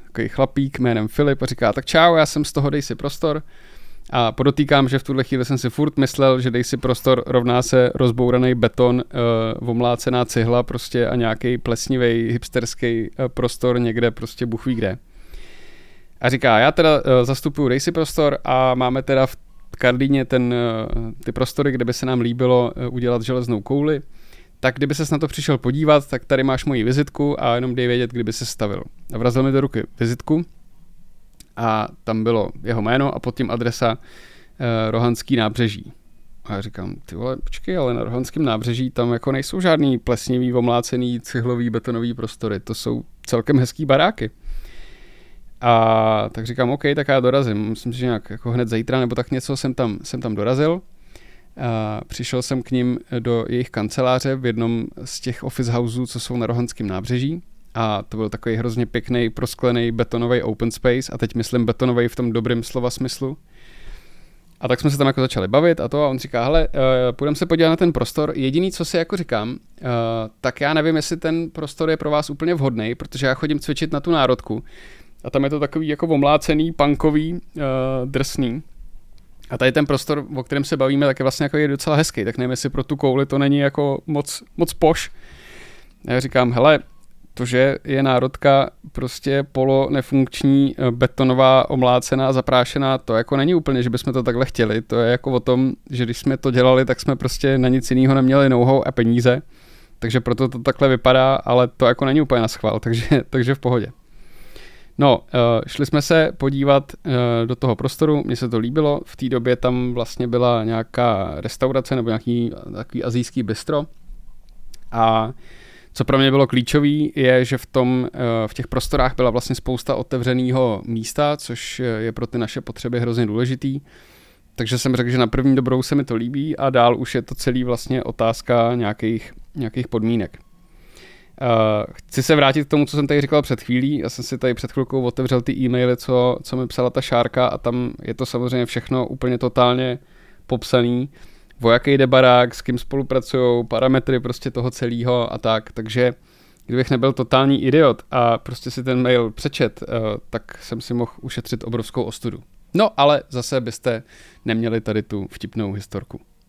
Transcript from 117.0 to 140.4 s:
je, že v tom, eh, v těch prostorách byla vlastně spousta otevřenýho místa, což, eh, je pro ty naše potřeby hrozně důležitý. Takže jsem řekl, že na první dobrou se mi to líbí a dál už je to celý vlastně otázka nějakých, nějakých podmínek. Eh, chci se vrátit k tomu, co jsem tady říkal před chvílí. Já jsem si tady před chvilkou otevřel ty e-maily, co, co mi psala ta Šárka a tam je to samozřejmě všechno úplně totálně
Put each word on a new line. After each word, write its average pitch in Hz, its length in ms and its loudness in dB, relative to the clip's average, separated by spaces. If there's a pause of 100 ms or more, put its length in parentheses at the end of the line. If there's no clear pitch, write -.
je, 127 280 4
že 123 140 -2
v - 80 -12
tom, 127 480 0
eh, - 40 -10 (300)
v - 60 -12
těch 123 140 -8
prostorách 127 480 0
byla 127 140 2
vlastně 123 240 -2
spousta 127 400 -4
otevřenýho 127 920 0
místa, 131 500 -2
což, - 440 -12
eh, 127 40 -2
je 113 280 -2
pro 120 140 -6
ty 123 120 -6
naše 113 220 -4
potřeby 120 400 -6
hrozně 117 260 0
důležitý. 127 540 -2 (760)
Takže 120 240 -2
jsem 127 180 0
řekl, 123 140 -2
že 127 80 0
na 120 80 4
první 131 300 2
dobrou 127 260 0
se - 120 -4
mi 143 100 0
to 123 100 -4
líbí 139 420 -4
a 135 140 0
dál 120 280 6
už - 160 -6
je 120 80 0
to - 120 -12
celý 127 300 -2
vlastně 123 380 -2
otázka 117 720 0
nějakých, 113 580 -2 (220)
nějakých 127 340 -6
podmínek. 113 500 -2 (1040)
Eh, 110 520 2
chci - 300 -6
se 160 140 4
vrátit 143 280 4
k - 40 -10
tomu, 147 180 2
co - 100 -6
jsem 143 100 0
tady 147 140 2
říkal 143 220 2
před - 180 -2
chvílí. 127 380 0
Já 73 100 -4
jsem - 160 -10
si 131 140 -6
tady 127 160 0
před - 180 -8
chvilkou 135 300 -2
otevřel 123 400 0
ty 135 100 -2
e-maily, 123 440 2
co, 127 460 0
co - 140 -8
mi 127 100 -2
psala 123 240 -2
ta 131 100 -2
Šárka 123 460 2
a - 120 -2
tam 123 340 -2 (100)
je 113 120 -6
to 127 120 -4
samozřejmě 123 400 -2
všechno 123 400 -2
úplně 127 320 -4
totálně 123 600 2 (480)